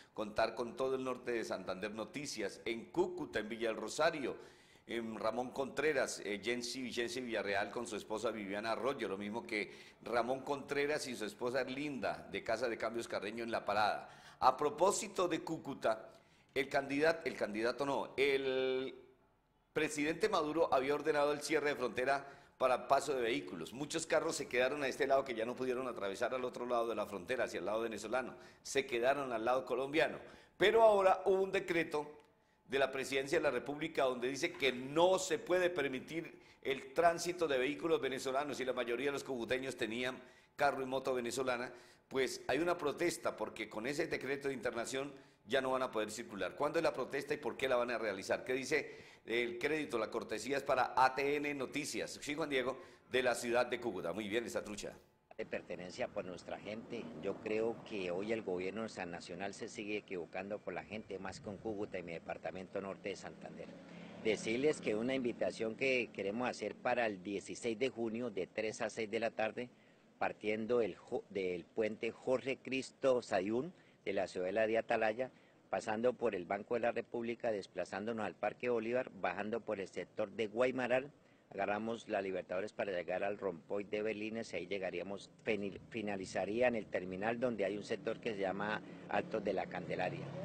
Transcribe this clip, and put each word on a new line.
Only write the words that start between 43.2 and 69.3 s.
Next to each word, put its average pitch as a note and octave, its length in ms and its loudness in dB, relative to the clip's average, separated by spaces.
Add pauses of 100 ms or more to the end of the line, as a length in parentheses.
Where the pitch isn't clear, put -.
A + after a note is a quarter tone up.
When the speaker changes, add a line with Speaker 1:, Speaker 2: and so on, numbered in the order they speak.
Speaker 1:
porque G#2+ 320 -4
con A2 180 -6
ese D3 220 0
decreto C3+ 400 -2
de C3+ 60 0
internación A#2+ 580 -2 (340)
ya B2+ 140 2
no C3 100 0
van C3 120 2
a B2+ 100 -2
poder G#2+ 180 2
circular. G#2 460 -4
¿Cuándo D#3 240 2
es - 20 2
la D#3 100 4
protesta C3+ 420 -4
y - 20 0
por A#2 200 -4
qué C3 120 0
la B2+ 80 6
van A#2+ 160 2
a A2+ 60 0
realizar? G2 440 0
¿Qué B2+ 100 -2
dice C3 440 0 (280)
el A#2+ 340 0
crédito? C#3+ 380 0
La G#2+ 140 0
cortesía A2+ 460 -2
es C3+ 80 -2
para B2+ 320 4
A C3 180 8
T C#3+ 220 2
N C#3+ 180 -2
Noticias. A2+ 640 -4
Sí, D3 140 -4
Juan D3 160 -2
Diego, C3 300 0 (320)
de B2+ 100 4
la A#2+ 140 4
ciudad A#2+ 300 4
de B2 120 -2
Cúcuta. F#2 340 -2
Muy G2+ 160 -4
bien, A2+ 160 0
esta G2+ 200 -4
trucha. G2+ 280 -8 (440)
Speaker 2:
De A2 80 -6
pertenencia F#2 640 -6
por G2 160 -4
nuestra F2 340 -8
gente. A2 460 -8 (180)
Yo G2 200 -2
creo A2 420 2
que F#2 260 -4
hoy G2+ 220 -2
el A2+ 100 0
gobierno F#2+ 440 -2 (200)
nacional F2 480 -8
se A#2 140 -8
sigue G#2 300 -4
equivocando F#2+ 640 -6
con F#2 140 -6
la D#2+ 80 -4
gente, G2 360 -8
más F#2+ 220 -8
con G2+ 180 -8
Cúcuta G#2 400 -4
y F2 40 -4
mi E2+ 100 -8
departamento E2+ 680 -6
norte F#2+ 300 -6
de F2+ 60 -6
Santander. E2+ 520 -12 (560)
Decirles A#2 560 2
que G#2+ 160 0
una B2 180 0
invitación A2+ 600 0
que B2+ 360 2
queremos A2 360 -2
hacer G2+ 260 -2
para A#2+ 320 2
el G2 160 -2
dieciséis G2+ 560 -4
de B2+ 120 2
junio A#2 400 -2
de F#2 180 -4
tres A2 320 -4
a A2 100 0
seis A2 200 -4
de A2 100 0
la A2+ 100 2